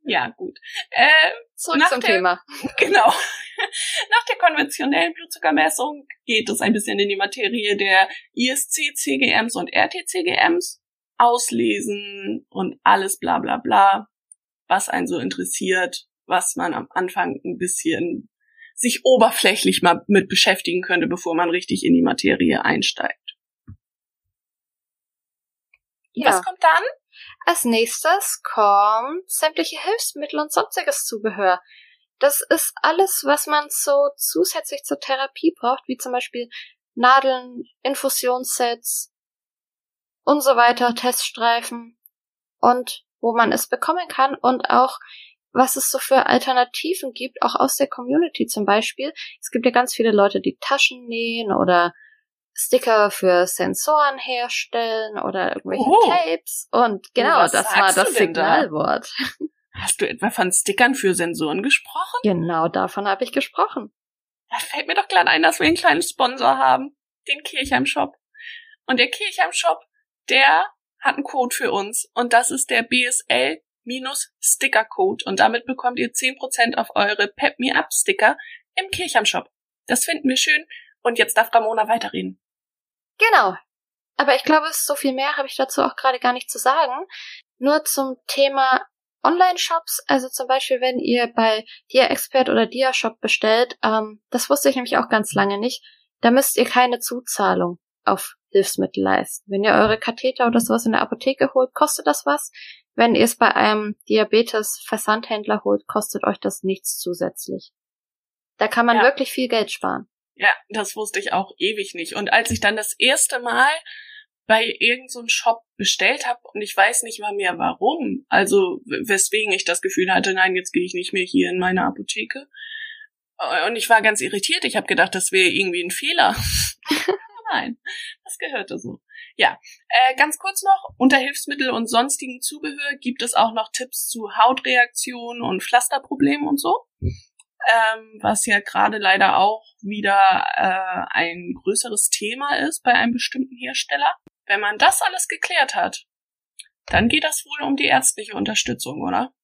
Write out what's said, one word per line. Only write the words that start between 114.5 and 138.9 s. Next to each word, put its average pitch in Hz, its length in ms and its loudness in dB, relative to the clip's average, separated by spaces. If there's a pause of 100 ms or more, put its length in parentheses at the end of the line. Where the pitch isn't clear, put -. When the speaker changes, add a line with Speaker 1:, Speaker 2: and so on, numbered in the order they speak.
Speaker 1:
irgend 254 320 0
so 247 80 -12
einem 233 100 -10
Shop 233 320 0 (160)
bestellt 208 500 0
hab 240 160 -4
und - 180 -10
ich 202 140 -8
weiß 220 280 2
nicht 226 180 -12
mal 208 120 -6
mehr 185 240 -2
warum, 196 720 -2
also 190 580 2
w-, - 220 -6
weswegen 208 460 0
ich 180 120 -4
das 175 160 -2
Gefühl 190 320 0
hatte, 185 200 2
nein, 185 220 2
jetzt 185 180 -4
gehe 175 100 0
ich 180 100 -6
nicht 180 200 -6
mehr 185 100 -2
hier 180 260 0
in 185 100 -2
meine 185 260 0
Apotheke. 214 640 -8 (920)
Äh, 160 280 -2
und 233 80 -2
ich 220 140 -6
war 220 120 6
ganz 214 180 2
irritiert. 311 460 -2
Ich - 100 -4
hab - 120 -2
gedacht, 190 280 2
das - 160 -2
wäre 185 180 4
irgendwie 175 340 -2
ein 185 80 -6
Fehler. 294 440 0 (480)
<laughs> 359 360 -2 (340)
Nein, - 240 -4 (460)
das - 140 -16
gehörte 254 420 -8
so. - 220 -14 (340)
Ja, - 240 0 (300)
äh, 254 260 4
ganz 302 220 2
kurz 392 260 -6
noch, 392 340 2
unter 262 200 6
Hilfsmittel 277 540 -2
und 226 180 -4
sonstigen 254 500 -2
Zubehör 294 640 -8
gibt 247 200 -6
es 233 120 -6
auch 226 200 2
noch 220 200 -6
Tipps - 340 -10
zu 220 300 -10
Hautreaktionen 240 1040 0
und 185 200 -4
Pflasterproblemen 277 880 -2
und 285 140 2
so. 359 240 -2 (160)
Ähm, 220 1200 -2
was 214 240 0
ja 202 160 2
gerade 208 380 0